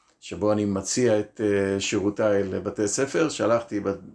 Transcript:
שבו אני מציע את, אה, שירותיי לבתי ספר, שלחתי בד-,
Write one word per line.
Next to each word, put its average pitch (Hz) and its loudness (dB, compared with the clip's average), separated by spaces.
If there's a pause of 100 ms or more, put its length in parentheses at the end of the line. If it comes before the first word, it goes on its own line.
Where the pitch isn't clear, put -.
(200)
שבו 98 -2
אני 107 2
מציע 107 2
את, 104 -6
אה, 98 2
שירותיי 101 0
לבתי 98 -2
ספר, 143 0
שלחתי 110 0
בד-, 98 -2 (180)